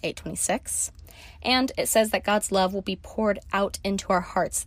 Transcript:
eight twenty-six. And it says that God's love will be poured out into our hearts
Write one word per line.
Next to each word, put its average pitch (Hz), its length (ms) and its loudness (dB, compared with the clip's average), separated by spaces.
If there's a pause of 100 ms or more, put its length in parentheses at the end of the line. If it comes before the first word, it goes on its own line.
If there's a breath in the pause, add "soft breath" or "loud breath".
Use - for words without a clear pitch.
eight 156 120 -4
twenty-six. - 760 -4 (500 loud breath)
And 254 340 2
it - 120 -2
says 220 220 4
that 185 140 0
God's 202 280 0
love 190 200 4
will 196 100 -4
be 185 140 -4
poured 208 440 -2 (120)
out 196 320 0
into 196 280 0
our 180 80 4
hearts - 460 -2